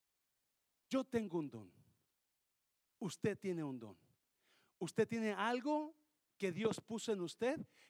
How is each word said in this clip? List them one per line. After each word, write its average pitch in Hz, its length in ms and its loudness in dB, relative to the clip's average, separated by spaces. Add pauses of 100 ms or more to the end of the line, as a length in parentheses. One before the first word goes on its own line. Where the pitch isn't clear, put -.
(880)
yo 262 140 2
tengo 208 380 0
un 143 100 -4
don. 107 260 -14 (1200)
Usted 208 400 -2
tiene 180 240 0
un 135 160 -4
don. 110 160 -12 (840)
Usted 208 280 2
tiene 220 280 0
algo 254 600 2 (440)
que 190 120 0
Dios 202 300 0
puso 226 320 -4
en 196 80 0
usted, 240 400 -2 (300)